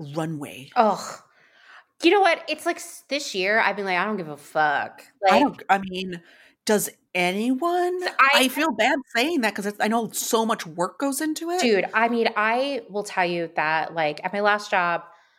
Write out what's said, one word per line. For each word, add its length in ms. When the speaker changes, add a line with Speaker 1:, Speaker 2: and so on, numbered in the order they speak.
Speaker 1:
runway? 600
Speaker 2:
Ugh. 460
You 100
know 100
what? 280
It's 160
like 120
s-, 300
this 280
year, 240
I've 180
been 80
like, 120
"I 60
don't 140
give 100
a 80
fuck." 680
Speaker 1:
I 60
Speaker 2:
Like 100
Speaker 1:
don't, 280
I 80
mean, 440
does 240
anyone? 840
Speaker 2:
I 140
Speaker 1:
I 160
feel 220
bad 260
saying 260
that 140
'cause 120
it's, 120
I 80
know 240
so 340
much 200
work 340
goes 220
into 300
it. 100
Speaker 2:
Dude, 320
I 160
mean, 260
I 540
will 140
tell 220
you 300
that, 380
like, 320
at 80
my 80
last 300
job, 320